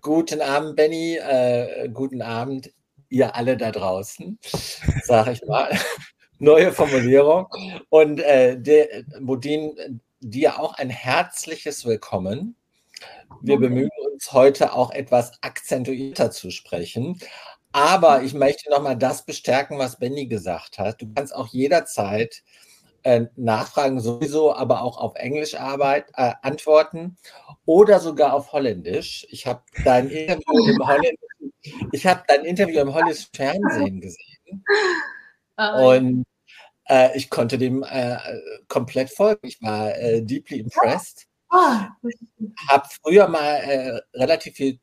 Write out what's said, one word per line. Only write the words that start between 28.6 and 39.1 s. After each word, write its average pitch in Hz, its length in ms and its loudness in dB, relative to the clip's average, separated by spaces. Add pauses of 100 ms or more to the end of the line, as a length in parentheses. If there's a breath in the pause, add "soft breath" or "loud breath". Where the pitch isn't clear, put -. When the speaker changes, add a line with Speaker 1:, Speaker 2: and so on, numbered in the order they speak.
Speaker 1:
Ich 117 160 -14
hab 123 200 -8 (180)
dein 127 240 4
Interview 165 600 0
im - 100 2
Speaker 2:
<laughs> - 80 -2
Speaker 1:
holländischen, - 1040 -4
ich 139 140 -2
hab 180 200 2
dein 143 200 4
Interview 175 340 0
im 139 140 0
holländischen 160 400 0
Fernsehen 180 680 -2
gesehen. - 640 -20 (920 loud breath)
Speaker 2:
Ah, 208 260 0
ja. 127 160 8
Speaker 1:
Und, 127 260 0 (640 soft breath)
äh, 131 260 6
ich 139 140 -6
konnte 120 300 -2
dem, 127 240 -2
äh, 123 340 -6 (520)
komplett 131 420 -4